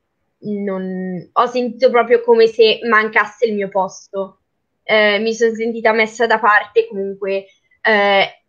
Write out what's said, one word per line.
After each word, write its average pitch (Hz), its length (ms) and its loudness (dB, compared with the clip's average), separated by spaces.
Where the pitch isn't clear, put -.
non, 185 960 -8
ho - 140 0
sentito 247 460 0
proprio 233 320 2
come 226 240 4
se 220 340 2
mancasse 220 640 0
il 220 80 -4
mio 202 160 -4
posto. 196 680 -6
Eh, 214 300 2
mi 226 160 -2
sono 226 220 0
sentita 226 380 -2
messa 226 340 -2
da 226 100 2
parte 226 500 0
comunque, 196 600 -8
eh, 202 680 0